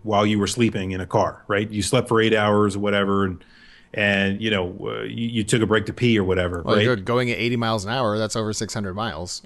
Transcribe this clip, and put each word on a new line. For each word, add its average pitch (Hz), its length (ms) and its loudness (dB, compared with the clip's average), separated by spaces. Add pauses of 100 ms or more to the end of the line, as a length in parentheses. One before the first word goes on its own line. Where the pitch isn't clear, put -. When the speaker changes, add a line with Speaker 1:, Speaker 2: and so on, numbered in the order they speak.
Speaker 1:
while 104 220 4
you 107 140 4
were 98 80 2
sleeping 104 440 0
in 92 100 -4
a 90 60 -8
car, 95 400 0
right? 104 220 -2
You 104 120 -2
slept 120 260 0
for 113 140 4
eight 110 120 4
hours 104 420 4
or 101 40 -6
whatever, 101 460 2
and, 90 180 -6 (500)
and, 101 480 0
you 110 100 -2
know, 92 220 -2 (140)
uh, 110 160 -6
you, 113 240 -6
you 117 160 -2
took 113 180 2
a 110 40 2
break 107 220 2
to 98 60 -6
pee 120 260 2
or 98 40 2
whatever, 90 380 0
Speaker 2:
Well, 107 140 0
Speaker 1:
right? 104 100 4
Speaker 2:
you're 123 120 2
going 120 340 -2
at 104 60 -4
eighty 120 200 0
miles 113 280 -2
an 104 60 -6
hour, 117 260 -2
that's 110 180 -4
over 110 180 -2
six 104 200 -6
hundred 98 200 -6
miles. 92 520 -8